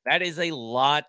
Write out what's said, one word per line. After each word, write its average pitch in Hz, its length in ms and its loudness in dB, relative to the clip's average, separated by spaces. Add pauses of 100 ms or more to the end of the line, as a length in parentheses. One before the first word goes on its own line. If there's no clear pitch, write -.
That 160 180 0
is 165 160 -4
a 170 140 -2
lot 131 560 0